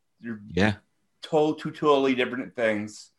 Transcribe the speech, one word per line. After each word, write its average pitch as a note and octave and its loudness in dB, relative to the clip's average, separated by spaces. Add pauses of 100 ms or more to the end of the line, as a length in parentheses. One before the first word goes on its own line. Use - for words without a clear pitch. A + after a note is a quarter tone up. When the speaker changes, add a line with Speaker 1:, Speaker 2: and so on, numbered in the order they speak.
(220)
Speaker 1:
they're A2+ -10
Speaker 2:
Yeah. G2+ 2 (480)
Speaker 1:
to-, D#3 0
two D3+ -8
totally C#3 4
different B2 -4
things, G#2+ -4